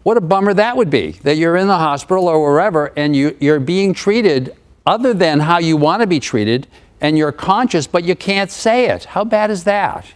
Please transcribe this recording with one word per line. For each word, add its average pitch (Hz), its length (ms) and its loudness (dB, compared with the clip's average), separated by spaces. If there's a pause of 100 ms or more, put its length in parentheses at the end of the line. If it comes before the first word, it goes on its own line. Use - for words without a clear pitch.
what 220 120 2
a 220 60 2
bummer 196 320 0
that 220 200 2
would 240 140 0
be, 87 340 -2
that 143 140 0
you're 170 220 2
in 196 100 0
the 190 80 2
hospital 160 520 -2
or 156 140 2
wherever, 151 540 0
and 147 180 0
you, 143 240 0
you're 147 220 2
being 185 320 0
treated 190 640 0 (300)
other 233 260 2
than 165 260 2
how 165 200 2
you 160 180 0
want 156 240 0
to 226 60 2
be 175 120 0
treated, 113 480 -2 (360)
and 156 160 2
you're 151 120 0
conscious, 190 560 0
but 175 180 -2
you 175 120 0
can't 196 340 -4
say 240 360 0
it. 92 180 -4
How - 180 -4
bad 214 280 0
is 180 140 -6
that, 202 520 -2